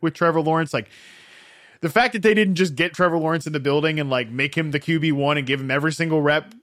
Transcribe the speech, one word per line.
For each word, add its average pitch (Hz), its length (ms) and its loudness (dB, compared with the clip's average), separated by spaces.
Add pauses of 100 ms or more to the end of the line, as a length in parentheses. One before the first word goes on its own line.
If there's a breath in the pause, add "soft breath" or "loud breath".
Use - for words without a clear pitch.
with 165 100 -2
Trevor 165 300 2
Lawrence. 160 320 0
Like, 113 160 -4 (920 loud breath)
the 165 80 -4
fact 240 240 2
that 220 80 -4
they 214 140 4
didn't 196 220 2
just 170 180 0
get 170 180 -2
Trevor 175 240 2
Lawrence 160 300 0
in 156 80 -6
the 147 60 -2
building 151 380 0
and, 139 120 -4
like, 123 180 -2
make 135 260 -4
him 160 160 -2
the 143 100 -2
Q 160 200 -2
B 156 120 0
one 143 260 0
and 135 80 -4
give 135 160 -2
him 131 80 -6
every 143 220 0
single 160 280 0
rep 147 320 0 (100)